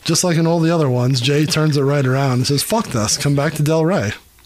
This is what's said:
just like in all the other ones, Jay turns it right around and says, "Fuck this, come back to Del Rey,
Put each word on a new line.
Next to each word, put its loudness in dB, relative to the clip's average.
just 0
like 0
in 2
all 2
the 2
other 2
ones, 0
Jay 0
turns 0
it 0
right 0
around 0
and 0
says, -2
"Fuck -2
this, -2
come 0
back 0
to -2
Del 2
Rey, 0